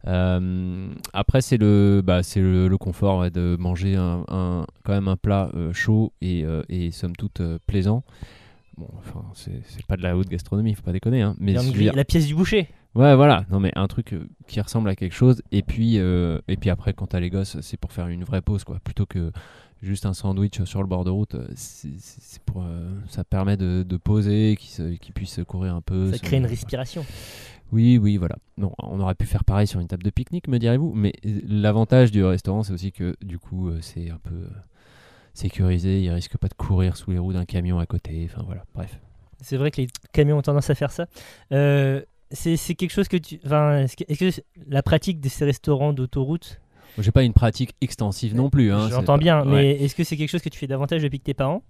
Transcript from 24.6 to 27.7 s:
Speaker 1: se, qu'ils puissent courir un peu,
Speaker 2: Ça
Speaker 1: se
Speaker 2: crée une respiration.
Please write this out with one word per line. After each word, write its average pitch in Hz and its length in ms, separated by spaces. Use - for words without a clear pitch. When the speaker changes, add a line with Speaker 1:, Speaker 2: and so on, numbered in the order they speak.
Speaker 1:
se, 85 280
qu'ils - 160
puissent - 340
courir 92 280
un 85 60
peu, 92 300
Speaker 2:
Ça 117 60
Speaker 1:
se - 60
Speaker 2:
crée - 140
une 131 80
respiration. 127 580